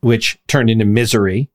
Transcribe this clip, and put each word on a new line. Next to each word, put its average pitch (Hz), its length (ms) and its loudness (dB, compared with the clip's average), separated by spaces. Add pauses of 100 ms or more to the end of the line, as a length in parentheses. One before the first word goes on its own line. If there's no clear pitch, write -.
which - 460 -2
turned 123 240 0
into 110 160 0
Misery. 110 680 0